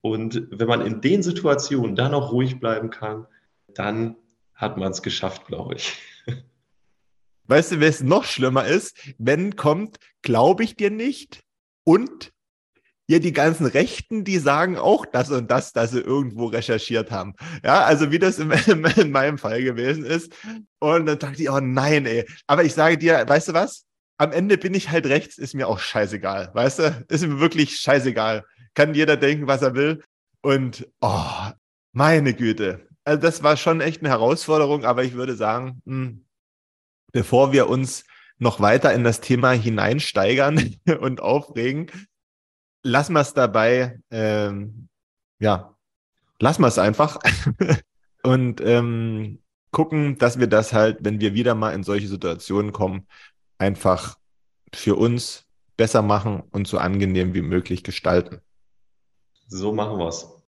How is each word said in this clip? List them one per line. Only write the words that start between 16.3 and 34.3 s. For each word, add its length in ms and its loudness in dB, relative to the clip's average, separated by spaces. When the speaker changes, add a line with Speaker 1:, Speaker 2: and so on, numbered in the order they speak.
Speaker 2:
recherchiert 640 -4
haben. 240 -8
Ja, 220 4
also 260 4
wie 100 0
das 180 2
im, 140 -2
<laughs> 140 2
im, 200 4
in 240 4
meinem 260 0
Fall 260 -4
gewesen 420 -2
ist. 280 -6
Und 280 2
dann 120 -2
dachte 240 -8
ich, 80 -2
„Oh 100 0
nein, 460 0
ey.“ 180 -2
Aber 180 4
ich 80 2
sage 240 4
dir, 320 4
weißt 200 2
du 40 -8
was? 320 -2
Am 160 0
Ende 260 2
bin 160 -4
ich 160 -2
halt 160 0
rechts, 320 -2
ist 160 -12
mir 120 -4
auch 120 -2
scheißegal, 760 -4
weißt 260 0
du? 300 0
Ist 180 0
mir 140 -2
wirklich 360 0
scheißegal. 680 0
Kann 180 2
jeder 240 2
denken, 300 0
was 160 0
er 120 0
will. 300 -2
Und, 440 -2
oh, 480 -4
meine 420 4
Güte. 520 -2
Also 180 0
das 200 0
war 140 4
schon 240 0
echt 200 -4
eine 100 -2
Herausforderung, 760 2